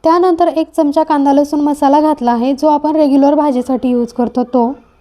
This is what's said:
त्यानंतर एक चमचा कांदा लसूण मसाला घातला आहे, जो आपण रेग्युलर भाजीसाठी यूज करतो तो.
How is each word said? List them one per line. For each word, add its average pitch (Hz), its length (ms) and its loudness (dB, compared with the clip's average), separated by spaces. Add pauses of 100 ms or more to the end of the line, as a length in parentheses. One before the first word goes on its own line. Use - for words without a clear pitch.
त्यानंतर 349 440 2
एक 311 240 -4
चमचा 311 320 0
कांदा 285 300 0
लसूण 294 260 0
मसाला 294 420 0
घातला 294 300 -2
आहे, 240 220 -2
जो 294 140 -2
आपण 294 280 0
रेग्युलर 285 400 2
भाजीसाठी 262 540 -2
यूज 240 240 -2
करतो 240 300 -4
तो. 247 280 -2 (300)